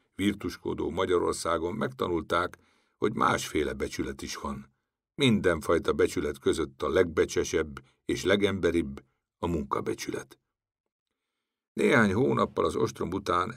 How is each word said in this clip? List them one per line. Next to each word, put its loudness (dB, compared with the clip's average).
virtuskodó -2
Magyarországon 0
megtanulták, -2
hogy 0
másféle 0
becsület -6
is -10
van. -10
Mindenfajta 2
becsület 0
között -2
a 0
legbecsesebb 0
és -4
legemberibb 0
a -2
munkabecsület. -4
Néhány 4
hónappal 2
az 0
ostrom -2
után 0